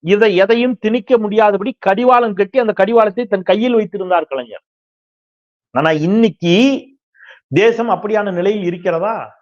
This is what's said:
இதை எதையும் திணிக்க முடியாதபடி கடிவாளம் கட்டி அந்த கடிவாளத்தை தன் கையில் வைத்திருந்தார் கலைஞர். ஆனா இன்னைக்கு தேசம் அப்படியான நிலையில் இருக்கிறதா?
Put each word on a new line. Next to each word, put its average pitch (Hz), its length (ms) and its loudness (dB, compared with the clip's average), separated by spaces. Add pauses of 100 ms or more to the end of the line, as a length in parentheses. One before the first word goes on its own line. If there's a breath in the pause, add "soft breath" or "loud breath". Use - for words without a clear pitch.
இதை 208 300 2
எதையும் 233 440 2
திணிக்க 233 380 0
முடியாதபடி 214 600 0
கடிவாளம் 233 580 2
கட்டி 196 220 -2
அந்த 220 140 0
கடிவாளத்தை 214 520 2
தன் 196 180 -4
கையில் 226 320 0
வைத்திருந்தார் 185 540 -2
கலைஞர். 120 340 -10 (1120)
ஆனா 151 140 0 (100)
இன்னைக்கு 180 560 0 (960 loud breath)
தேசம் 226 400 2
அப்படியான 208 400 -2
நிலையில் 190 320 -2
இருக்கிறதா? 175 520 -4 (260)